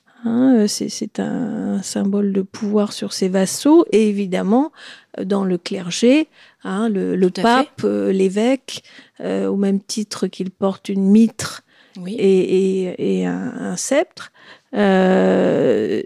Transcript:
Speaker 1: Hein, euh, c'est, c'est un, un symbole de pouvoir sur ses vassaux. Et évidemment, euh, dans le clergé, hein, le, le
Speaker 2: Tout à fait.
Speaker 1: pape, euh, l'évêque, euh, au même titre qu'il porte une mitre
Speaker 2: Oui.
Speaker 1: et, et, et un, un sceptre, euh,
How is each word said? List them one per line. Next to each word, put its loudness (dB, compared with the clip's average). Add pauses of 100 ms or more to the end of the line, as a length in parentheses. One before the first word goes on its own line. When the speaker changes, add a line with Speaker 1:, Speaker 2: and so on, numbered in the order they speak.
(240)
Speaker 1:
Hein, 4
euh, 4
c'est, -4
c'est -8
un, -4
un -4
symbole -2
de -2
pouvoir -2
sur -10
ses -2
vassaux. 4
Et 4
évidemment, 0 (460)
euh, -6
dans -2
le 0
clergé, 0 (360)
hein, -4
le, -2
le 4
Speaker 2:
Tout -6
à 2
fait. 4
Speaker 1:
pape, -10
euh, 0
l'évêque, 0 (380)
euh, -4
au -2
même 0
titre -6
qu'il -6
porte -4
une -2
mitre 2 (380)
Speaker 2:
Oui. -12
Speaker 1:
et, 2
et, -2
et -2
un, -6
un -8
sceptre, -4 (420)
euh, 2